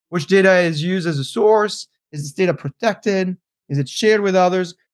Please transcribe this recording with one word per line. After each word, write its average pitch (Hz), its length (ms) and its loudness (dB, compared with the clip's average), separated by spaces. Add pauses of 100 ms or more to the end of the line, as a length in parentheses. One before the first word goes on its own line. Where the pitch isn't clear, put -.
(100)
which 170 180 -6
data 190 300 4
is 165 220 0
used 175 280 -2
as 156 100 -2
a 135 60 -4
source? 214 640 0 (240)
Is 147 100 -10
this 147 100 -14
data 180 220 0
protected? 190 840 -4 (320)
Is 143 100 -4
it 135 100 -4
shared 214 320 0
with 196 160 0
others? 180 400 0 (180)